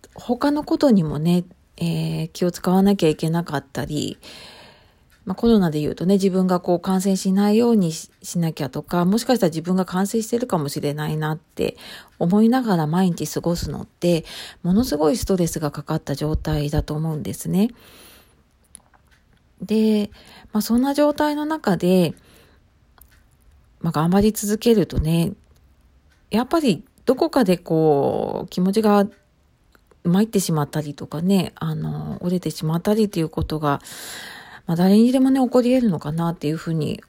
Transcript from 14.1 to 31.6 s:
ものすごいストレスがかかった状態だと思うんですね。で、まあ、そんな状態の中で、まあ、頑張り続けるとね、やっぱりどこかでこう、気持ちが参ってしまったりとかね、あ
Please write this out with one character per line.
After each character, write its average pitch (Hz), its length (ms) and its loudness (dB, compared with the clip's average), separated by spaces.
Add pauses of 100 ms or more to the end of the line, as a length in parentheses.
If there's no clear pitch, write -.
も 175 100 0
の 220 120 4
す 277 120 -2
ご 302 140 2
い 254 60 2
ス - 80 -8
ト 196 120 0
レ 175 120 0
ス - 100 -8
が 151 140 -4
か 151 100 -12
か 156 140 -4
っ 156 40 -6
た - 140 -8
状 156 220 -2
態 151 340 -4
だ - 140 0
と - 100 -8
思 156 200 -4
う - 20 -6
ん - 80 -8
で - 100 -6
す - 140 -10
ね。 190 220 2 (1900)
で、 214 520 0 (400)
ま 214 60 -2
あ、 208 40 2
そ 233 160 0
ん 247 40 2
な 277 120 0
状 294 180 4
態 302 220 0
の 294 100 -4
中 302 320 -2
で、 180 380 2 (1700)
ま 170 80 -4
あ、 - 20 -2
頑 165 200 0
張 196 100 4
り 214 100 4
続 208 280 -2
け 233 180 4
る 175 100 4
と 127 140 -4
ね、 160 320 0 (960)
や 226 140 0
っ - 20 -4
ぱ 339 140 0
り 226 240 0 (200)
ど 262 120 4
こ 330 140 0
か 277 120 2
で 180 160 2
こ 151 840 0
う、 - 40 -12
気 - 120 -6
持 185 100 2
ち 202 100 0
が 202 280 4 (960)
参 190 220 2
っ - 20 -12
て 214 100 -2
し 180 140 -2
ま 151 100 0
っ 143 60 -4
た - 120 -4
り 147 140 -8
と - 140 -14
か 147 120 -10
ね、 180 360 0
あ 160 180 -6